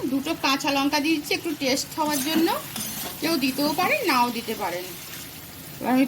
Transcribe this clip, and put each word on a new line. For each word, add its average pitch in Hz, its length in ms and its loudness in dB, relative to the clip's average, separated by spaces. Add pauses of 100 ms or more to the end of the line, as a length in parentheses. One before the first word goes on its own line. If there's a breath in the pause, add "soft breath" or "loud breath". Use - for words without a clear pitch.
(120)
দুটো 277 200 0 (120)
কাঁচা 277 320 2
লঙ্কা 277 280 4
দিয়ে 320 140 4
দিচ্ছি 294 220 -2
একটু 339 120 -4 (100)
টেস্ট 269 360 0
হওয়ার 302 320 2
জন্য। 330 200 4 (720)
কেউ 330 140 2 (100)
দিতেও 285 340 2
পারে, 415 160 4 (140)
নাও 247 180 4 (100)
দিতে 226 240 -4
পারেন। 180 240 -4 (920)
এবার 226 180 0
আমি 269 120 6